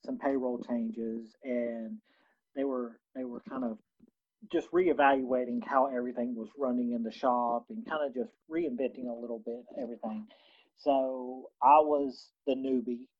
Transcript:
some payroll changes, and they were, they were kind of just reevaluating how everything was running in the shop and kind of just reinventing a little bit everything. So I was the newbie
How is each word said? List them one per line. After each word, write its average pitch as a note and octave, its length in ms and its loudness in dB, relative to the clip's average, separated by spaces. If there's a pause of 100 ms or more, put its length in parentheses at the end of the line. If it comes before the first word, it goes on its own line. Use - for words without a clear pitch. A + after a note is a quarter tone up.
some C3 140 -6
payroll B2+ 400 0 (100)
changes, A2+ 760 -4
and A#2 540 -4 (580)
they C#3 80 -2
were, B2 340 -4 (160)
they C3 100 -8
were A#2+ 240 -8
kind C3+ 140 -6
of - 160 -4 (760)
just D#3+ 200 -2
reevaluating C3 920 4
how C3+ 220 4
everything B2 480 -4
was A2 140 -8 (100)
running B2 340 0
in A#2 120 -2
the A2 80 -4
shop A#2+ 580 0
and A2 180 -10
kind D3+ 160 -2
of C3 80 -4
just A#2+ 200 -4 (180)
reinventing C3 580 -2
a A#2 120 -6
little A#2 240 -6
bit A#2+ 200 -8 (160)
everything. A2 460 -8 (520)
So C3 720 -2 (120)
I C#3+ 160 10
was D3 520 2 (160)
the C#3 80 2
newbie B2+ 520 -2 (140)